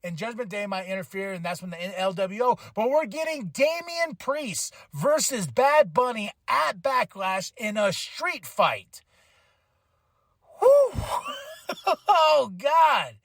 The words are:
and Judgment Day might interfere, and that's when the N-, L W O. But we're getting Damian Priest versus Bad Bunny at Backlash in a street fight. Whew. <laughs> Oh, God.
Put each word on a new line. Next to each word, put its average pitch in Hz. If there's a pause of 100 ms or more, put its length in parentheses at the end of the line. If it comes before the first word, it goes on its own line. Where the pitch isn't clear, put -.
and 175
Judgment 226
Day 202
might 190
interfere, 190
and 175
that's 175
when 180
the 170
N-, 185
L 190
W 190
O. 247 (160)
But 226
we're 302
getting 294
Damian 330
Priest 269 (200)
versus 226
Bad 254
Bunny 226 (160)
at -
Backlash 196
in 214
a 202
street 320
fight. 120 (1600)
Whew. 539
<laughs> - (1040)
Oh, 311
God. 269